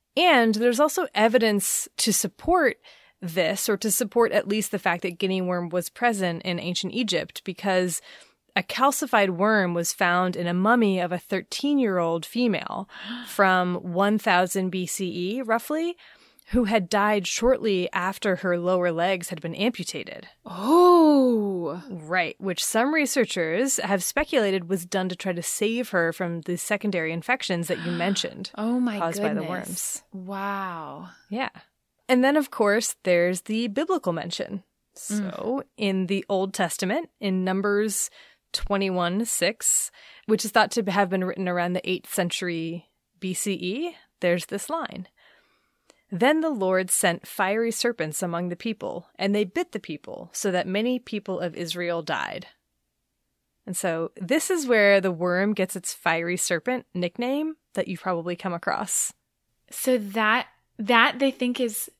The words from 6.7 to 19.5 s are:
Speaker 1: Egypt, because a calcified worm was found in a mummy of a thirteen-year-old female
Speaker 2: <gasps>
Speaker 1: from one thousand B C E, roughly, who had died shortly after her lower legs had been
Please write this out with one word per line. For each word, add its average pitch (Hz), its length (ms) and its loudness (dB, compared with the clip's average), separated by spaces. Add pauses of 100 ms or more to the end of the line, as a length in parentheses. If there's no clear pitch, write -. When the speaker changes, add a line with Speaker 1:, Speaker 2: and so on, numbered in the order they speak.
Speaker 1:
Egypt, 196 520 -4
because 185 540 -2 (560)
a 196 60 0
calcified 247 720 2
worm 190 420 2
was 170 180 -2
found 180 440 2
in 175 100 -4
a 175 80 -2
mummy 202 460 4
of 175 120 -2
a 180 60 -4
thirteen-year-old 185 1080 0
female 226 600 -2 (200)
Speaker 2:
<gasps> 240 180 -10
Speaker 1:
from 185 520 4
one 196 420 0
thousand 185 500 2
B 180 160 -4
C 180 520 -4
E, 269 40 -4
roughly, 302 560 -2 (540)
who 247 140 2
had 202 240 2
died 208 360 2
shortly 214 640 0
after 185 460 -2
her 180 220 0
lower 175 320 2
legs 175 380 -2
had 160 120 -10
been 160 140 -6